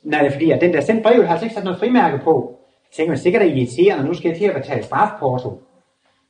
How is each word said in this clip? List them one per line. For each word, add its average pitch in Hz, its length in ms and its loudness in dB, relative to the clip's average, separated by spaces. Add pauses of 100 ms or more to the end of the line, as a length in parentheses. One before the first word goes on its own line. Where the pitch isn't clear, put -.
nej, 147 280 0
fordi 151 200 0
at - 100 2
den 175 120 2
der 143 80 0
sendte 226 220 0
brev, 226 120 6
havde 175 140 4
altså 165 160 -2
ikke 220 100 -8
sat 196 80 -8
noget 185 160 -6
frimærke 202 440 0
på. 156 360 0 (240)
Jeg - 120 -20
tænkte, 160 140 -2
"Men 165 80 -2
sikkert 180 240 2
er 190 40 4
irriterende, 143 600 2
nu 165 80 -4
skal 170 160 -4
jeg - 80 -4
til 208 80 -2
at 190 100 0
betale - 280 -6
strafporto." 135 800 -4 (680)